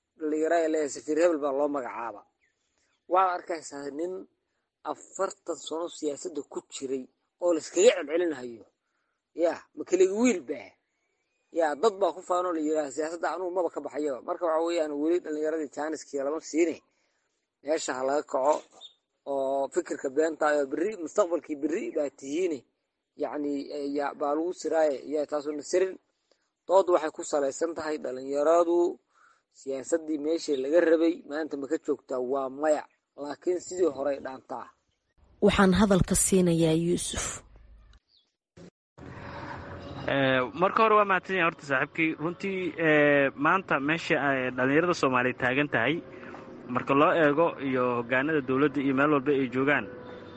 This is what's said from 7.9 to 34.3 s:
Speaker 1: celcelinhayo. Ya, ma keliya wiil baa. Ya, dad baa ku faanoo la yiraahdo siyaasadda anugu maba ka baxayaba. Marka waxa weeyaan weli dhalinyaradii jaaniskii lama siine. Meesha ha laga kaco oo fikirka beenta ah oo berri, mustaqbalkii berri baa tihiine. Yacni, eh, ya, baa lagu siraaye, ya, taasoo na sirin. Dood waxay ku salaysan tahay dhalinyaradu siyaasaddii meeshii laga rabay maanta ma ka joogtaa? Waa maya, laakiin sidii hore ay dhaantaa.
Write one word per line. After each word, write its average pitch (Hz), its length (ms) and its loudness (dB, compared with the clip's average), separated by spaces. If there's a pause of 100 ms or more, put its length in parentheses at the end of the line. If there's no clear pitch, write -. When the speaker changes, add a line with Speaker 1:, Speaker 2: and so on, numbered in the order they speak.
Speaker 1:
celcelinhayo. 143 680 -4 (720)
Ya, 160 180 2 (180)
ma 151 120 -10
keliya 185 280 4
wiil 220 300 2
baa. 123 280 -10 (840)
Ya, 160 220 2
dad 190 220 2
baa 190 160 2
ku 185 100 -16
faanoo 180 300 0
la 160 80 -2
yiraahdo 151 300 0
siyaasadda 165 400 -4
anugu 175 240 -4
maba 170 160 0
ka 160 100 -10
baxayaba. 139 420 -6
Marka 175 240 -6
waxa 160 200 2
weeyaan 160 260 0
weli 156 280 0
dhalinyaradii 156 500 -4
jaaniskii 147 480 -8
lama 147 220 -4
siine. 156 360 0 (880)
Meesha 151 300 -2
ha 127 80 -6
laga 139 200 0
kaco 143 320 2 (720)
oo 139 440 -2
fikirka 165 400 -4
beenta 156 360 0
ah 151 120 4
oo 143 80 0
berri, 165 300 -4
mustaqbalkii 165 600 -2
berri 151 280 -4 (100)
baa 147 160 -2
tihiine. 151 480 -4 (600)
Yacni, 143 520 -6
eh, 143 240 -8
ya, 143 200 -2
baa 143 200 -2
lagu 170 180 -2
siraaye, 156 440 0 (100)
ya, 147 200 -2
taasoo 151 280 -4
na 147 80 -8
sirin. 185 320 0 (760)
Dood 180 220 6
waxay 156 200 2
ku 170 140 -10
salaysan 147 500 -2
tahay 156 240 -6
dhalinyaradu 151 1000 2 (560)
siyaasaddii 151 640 -4
meeshii 151 400 -2
laga 143 220 4
rabay 165 340 6 (100)
maanta 147 320 -6
ma 139 100 -8
ka 156 120 -2
joogtaa? 135 400 -4
Waa 131 320 -2
maya, 143 320 0 (340)
laakiin 147 440 -4
sidii 180 280 0
hore 139 220 -2
ay 139 100 -4
dhaantaa. 127 460 -12 (760)